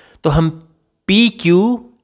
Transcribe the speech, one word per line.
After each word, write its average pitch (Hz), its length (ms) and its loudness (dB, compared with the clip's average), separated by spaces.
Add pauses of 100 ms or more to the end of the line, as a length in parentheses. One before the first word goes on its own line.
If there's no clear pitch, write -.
(240)
तो 160 60 -2
हम 160 200 0 (580)
पीक्यू 190 520 2 (420)